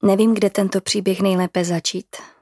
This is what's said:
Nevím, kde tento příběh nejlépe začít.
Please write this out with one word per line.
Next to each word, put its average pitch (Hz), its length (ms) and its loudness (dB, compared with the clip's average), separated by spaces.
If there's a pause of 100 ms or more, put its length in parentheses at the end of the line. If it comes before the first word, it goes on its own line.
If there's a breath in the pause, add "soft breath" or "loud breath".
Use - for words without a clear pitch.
Nevím, 220 300 4
kde 208 160 2
tento 196 320 -2
příběh 190 400 -2
nejlépe 180 440 0
začít. 175 500 -6 (260)